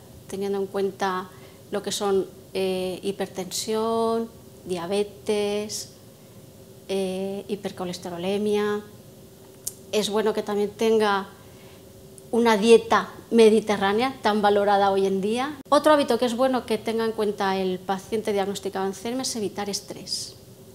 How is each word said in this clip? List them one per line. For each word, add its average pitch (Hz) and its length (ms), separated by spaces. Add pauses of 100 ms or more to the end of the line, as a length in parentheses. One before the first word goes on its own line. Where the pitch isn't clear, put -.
(260)
teniendo 196 320
en 196 80
cuenta 190 600 (420)
lo 202 140
que 202 80
son, 196 340 (280)
eh, 185 500
hipertensión, 220 1200 (360)
diabetes, 202 1300 (1000)
eh, 190 580
hipercolesterolemia. 196 1400 (1120)
Es 208 180
bueno 214 220
que 214 100
también 208 280
tenga 214 580 (1040)
una 226 260
dieta 220 540 (200)
mediterránea 214 880
tan 214 220
valorada 202 480
hoy 196 160
en 190 140
día. 247 360 (120)
Otro 294 240
hábito 277 260
que 254 60
es 240 100
bueno 254 320
que 214 120
tenga 226 260
en 220 80
cuenta 202 440
el 185 220
paciente 202 540
diagnosticado 196 540
de 190 40
Alzheimer 233 300
es 254 160
evitar 202 340
estrés, - 640 (400)